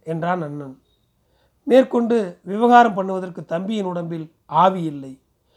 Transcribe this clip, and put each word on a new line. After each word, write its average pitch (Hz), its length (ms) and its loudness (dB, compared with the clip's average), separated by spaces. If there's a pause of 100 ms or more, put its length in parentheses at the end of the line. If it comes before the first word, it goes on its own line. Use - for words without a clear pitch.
என்றான் 170 380 -4
அண்ணன். 143 400 -12 (800)
மேற்கொண்டு 233 800 2
விவகாரம் 226 540 4
பண்ணுவதற்கு 185 480 -6
தம்பியின் 190 400 -6
உடம்பில் 170 480 -8 (120)
ஆவி 180 380 2
இல்லை. 139 360 -10 (380)